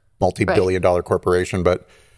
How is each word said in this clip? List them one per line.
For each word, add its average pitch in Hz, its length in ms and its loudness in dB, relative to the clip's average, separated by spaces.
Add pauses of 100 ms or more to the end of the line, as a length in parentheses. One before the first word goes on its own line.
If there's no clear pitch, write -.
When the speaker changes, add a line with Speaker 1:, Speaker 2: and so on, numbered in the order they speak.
(200)
Speaker 1:
multi-billion 92 600 0
Speaker 2:
Right. - 20 -2
Speaker 1:
dollar 90 200 2
corporation, 90 600 -2
but - 220 0 (320)